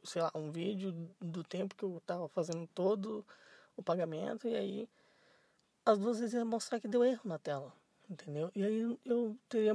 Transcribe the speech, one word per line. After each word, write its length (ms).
sei 160
lá, 140
um 160
vídeo 420
do 240
tempo 320
que 80
eu 220
tava 240
fazendo 460
todo 500
o 80
pagamento, 640
e 80
aí 340
as 120
duas 220
vezes 140
ia 100
mostrar 360
que 60
deu 160
erro 220
na 140
tela, 340
entendeu? 440
E 80
aí 180
eu, 260
eu 320
teria 260